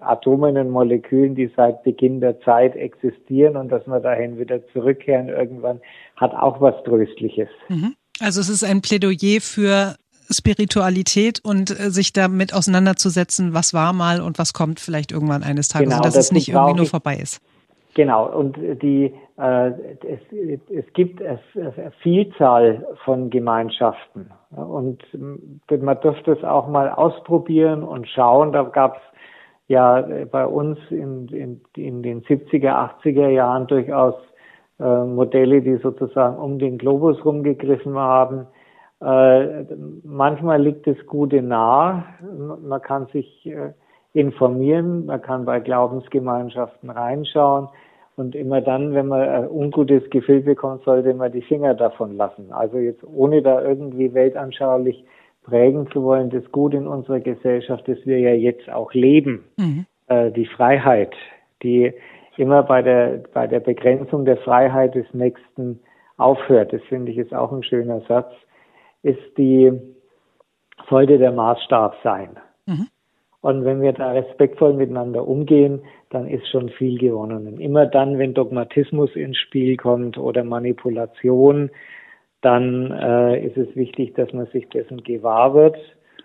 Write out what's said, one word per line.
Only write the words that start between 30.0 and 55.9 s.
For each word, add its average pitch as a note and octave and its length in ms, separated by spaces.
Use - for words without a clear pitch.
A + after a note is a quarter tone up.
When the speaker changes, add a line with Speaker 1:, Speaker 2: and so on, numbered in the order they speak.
Speaker 1:
äh, D3 260
bei C3 200
uns D3+ 320
in, C3+ 380
in, B2+ 320
in B2+ 260
den A#2+ 260
siebziger, C3+ 480
achtziger C3+ 540
Jahren B2+ 360
durchaus, C3+ 480
äh, B2 260
Modelle, B2+ 560
die B2+ 180
sozusagen C3 580
um C#3 240
den B2+ 180
Globus C#3 460
rumgegriffen C#3+ 720
haben. C3 480
Äh, C3 640
manchmal D3 580
liegt D3 240
das C#3+ 200
Gute C#3+ 360
nah. B2+ 600
Man C#3 200
kann C3+ 260
sich, - 380
äh, D3 260
informieren, D3 920
man C#3 140
kann B2+ 240
bei B2 160
Glaubensgemeinschaften B2 1300
reinschauen. C#3 800
Und B2+ 180
immer C3+ 260
dann, C#3 340
wenn C#3 120
man C3+ 140
ein C3+ 280
ungutes C#3+ 640
Gefühl C#3 300
bekommt, C3+ 420
sollte B2+ 320
man B2+ 160
die A#2+ 120
Finger C#3+ 320
davon G#2+ 420
lassen. G2+ 340
Also A#2 280
jetzt A#2+ 260
ohne D3 380
da C3 200
irgendwie C3+ 500
weltanschaulich C3 920
prägen C3+ 480